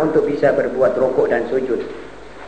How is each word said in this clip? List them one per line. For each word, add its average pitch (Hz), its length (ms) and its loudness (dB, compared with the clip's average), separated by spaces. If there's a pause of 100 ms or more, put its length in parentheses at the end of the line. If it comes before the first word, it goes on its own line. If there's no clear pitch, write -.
untuk 156 260 2
bisa 143 240 2
berbuat 127 480 2
rukuk 131 300 2
dan 120 180 0
sujud, 127 320 -2 (680)